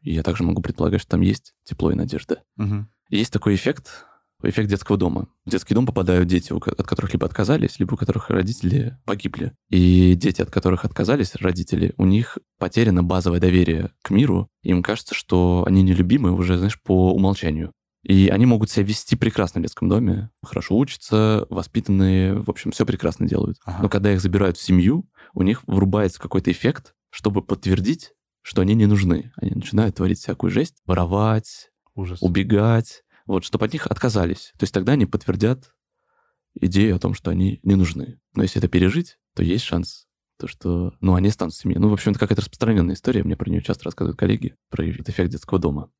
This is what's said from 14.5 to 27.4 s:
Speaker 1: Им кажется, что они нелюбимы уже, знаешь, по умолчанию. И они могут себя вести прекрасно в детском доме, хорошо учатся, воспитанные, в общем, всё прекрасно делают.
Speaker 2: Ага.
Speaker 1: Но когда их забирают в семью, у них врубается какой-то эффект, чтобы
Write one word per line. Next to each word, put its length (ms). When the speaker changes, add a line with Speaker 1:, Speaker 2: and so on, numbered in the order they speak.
Speaker 1:
Им 220
кажется, 320
что 500
они 160
нелюбимы 480
уже, 260
знаешь, 240
по 320
умолчанию. 600
И 240
они 180
могут 240
себя 160
вести 300
прекрасно 440
в 40
детском 240
доме, 420
хорошо 320
учатся, 760
воспитанные, 880
в 80
общем, 220
всё 160
прекрасно 400
делают. 380
Speaker 2:
Ага. 180
Speaker 1:
Но 60
когда 240
их 80
забирают 360
в 60
семью, 480
у 80
них 240
врубается 540
какой-то 320
эффект, 420
чтобы 320